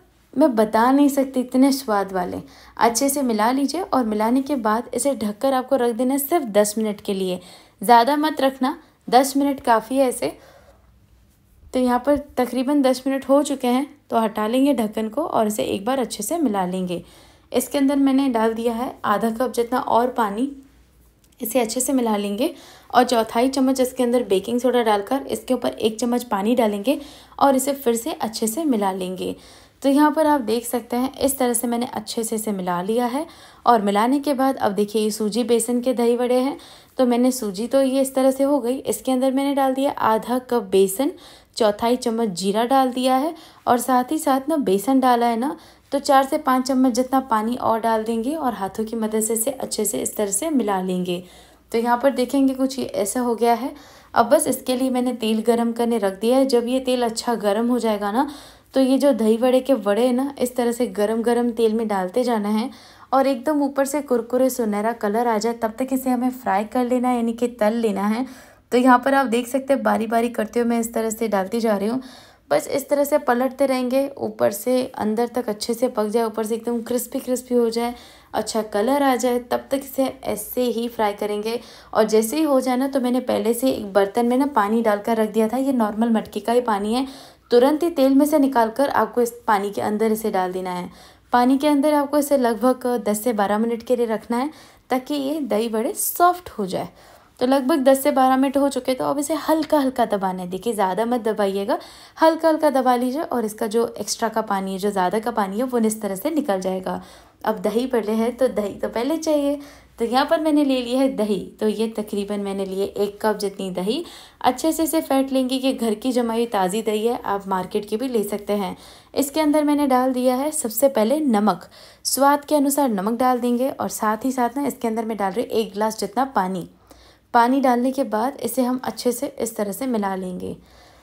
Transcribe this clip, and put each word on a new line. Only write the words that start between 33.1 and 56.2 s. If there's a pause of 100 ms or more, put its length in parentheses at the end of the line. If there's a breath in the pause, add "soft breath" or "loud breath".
और
मिलाने
के
बाद
अब
देखिए,
ये
सूजी
बेसन
के
दही
बड़े
हैं, (420 loud breath)
तो
मैंने
सूजी
तो
ये
इस
तरह
से
हो
गई।
इसके
अंदर
मैंने
डाल
दिया
आधा
कप
बेसन, (440 loud breath)
चौथाई
चम्मच
जीरा
डाल
दिया
है (320 loud breath)
और
साथ
ही
साथ
ना
बेसन
डाला
है
ना, (360 loud breath)
तो
चार
से
पाँच
चम्मच
जितना
पानी
और
डाल
देंगे
और
हाथों
की
मदद
से
इसे
अच्छे
से
इस
तरह
से
मिला
लेंगे। (500 loud breath)
तो
यहाँ
पर
देखेंगे
कुछ
ये
ऐसा
हो
गया
है। (400 loud breath)
अब
बस
इसके
लिए
मैंने
तेल
गरम
करने
रख